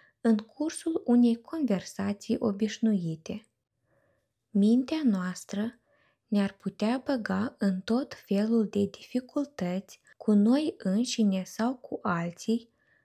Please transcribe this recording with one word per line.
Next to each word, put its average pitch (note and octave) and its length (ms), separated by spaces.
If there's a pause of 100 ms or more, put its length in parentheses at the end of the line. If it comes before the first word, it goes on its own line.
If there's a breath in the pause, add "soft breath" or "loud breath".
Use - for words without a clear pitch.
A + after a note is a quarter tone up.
(200 soft breath)
în A3+ 160
cursul D#4+ 680
unei A#3+ 360
conversații G#3 960
obișnuite. G3+ 1040 (1040)
Mintea B3 540
noastră G3 760 (480)
ne-ar G3+ 260
putea A3+ 520
băga G#3+ 540
în F#3+ 220
tot A#3+ 340
felul G#3+ 520
de G3+ 200
dificultăți B3 1120 (160 soft breath)
cu - 160
noi A#3+ 460
înșine G3 680
sau A#3+ 300
cu - 280
alții, F3 680 (360)